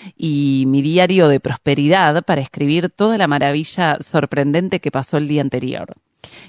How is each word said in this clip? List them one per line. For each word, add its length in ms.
y 500
mi 140
diario 480
de 100
prosperidad 840
para 160
escribir 500
toda 280
la 100
maravilla 720
sorprendente 800
que 100
pasó 260
el 120
día 140
anterior. 520